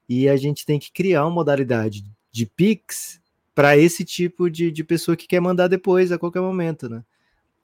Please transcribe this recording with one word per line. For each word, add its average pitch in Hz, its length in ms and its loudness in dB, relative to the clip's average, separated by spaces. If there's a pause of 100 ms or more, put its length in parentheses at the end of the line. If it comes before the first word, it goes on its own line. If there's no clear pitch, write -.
e 127 220 2
a 139 80 4
gente 143 300 -4
tem 147 120 0
que - 140 -12
criar 170 320 0
uma 165 60 -2
modalidade 127 760 -2 (260)
de 113 140 -4
Pix - 720 -4 (360)
pra 143 240 6
esse 170 260 4
tipo 175 460 -4
de, 165 200 -2
de 156 140 -8
pessoa 165 320 -2
que - 100 -20
quer 180 140 0
mandar 180 280 2
depois, 185 440 2
a 170 60 -2
qualquer 175 240 -4
momento, 165 480 -6
né?" 117 120 -12 (600)